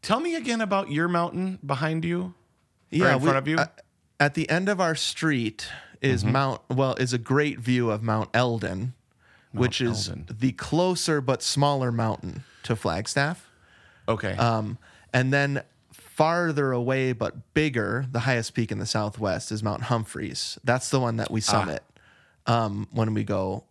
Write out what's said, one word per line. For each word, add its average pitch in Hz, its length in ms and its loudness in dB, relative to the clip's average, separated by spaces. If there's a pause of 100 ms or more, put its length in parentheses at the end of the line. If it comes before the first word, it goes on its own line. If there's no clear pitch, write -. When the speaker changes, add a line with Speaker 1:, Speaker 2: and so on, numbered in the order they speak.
Speaker 1:
Tell 226 180 0
me 330 160 -2
again 233 260 -2
about 196 300 0
your 160 160 2
mountain 180 580 -2
behind 156 380 -2
you. 170 180 -2
Or 185 120 -8 (560)
Speaker 2:
Yeah, 135 260 4
Speaker 1:
in 127 60 2
front - 20 0
Speaker 2:
we, 135 140 4
Speaker 1:
of 135 100 -2
you. 160 120 0
Speaker 2:
uh, - 80 0 (520)
at 143 160 4
the 160 160 0
end 185 180 2
of 190 100 0
our 165 160 2
street 131 720 -2 (320)
is 123 240 2
Speaker 1:
Mm-hmm. - 100 2
Speaker 2:
Mount, 135 360 0
well, 131 260 2
is 123 180 0
a 123 40 0
great 139 420 0
view 120 300 2
of 107 140 -2
Mount 110 320 0
Eldon, 113 580 0 (580)
Speaker 1:
Mount 127 100 -2
Speaker 2:
which 123 200 2
is 110 280 -2
Speaker 1:
Eldon. 76 180 -10 (120)
Speaker 2:
the 127 120 2
closer 165 720 0
but 127 200 0
smaller 139 500 2
mountain 117 520 -2 (200)
to 117 120 0
Flagstaff. 123 760 -2 (580)
Speaker 1:
Okay. 107 280 0
Speaker 2:
Um, 113 420 0 (340)
and 131 220 2
then 143 300 0 (280)
farther 156 800 0
away 127 420 2
but - 420 -6
bigger, 127 560 2
the 123 80 -2
highest 120 340 0
peak 113 180 0
in 101 60 -4
the 104 80 -4
Southwest 107 680 -2
is 107 120 -4
Mount 104 200 -2
Humphreys. - 800 -4
That's - 280 0
the 135 80 2
one 117 180 0
that - 140 -4
we 113 80 0
Speaker 1:
Ah. 107 40 -2
Speaker 2:
summit, 92 400 0 (640)
um, 107 460 0
when 110 240 0
we 104 80 0
go 98 480 -2